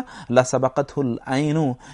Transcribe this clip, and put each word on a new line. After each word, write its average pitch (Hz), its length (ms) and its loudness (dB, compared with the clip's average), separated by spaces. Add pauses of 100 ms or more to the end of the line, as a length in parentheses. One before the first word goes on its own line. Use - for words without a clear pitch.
(300)
لسبقته 127 680 2
العين। 139 760 0 (200)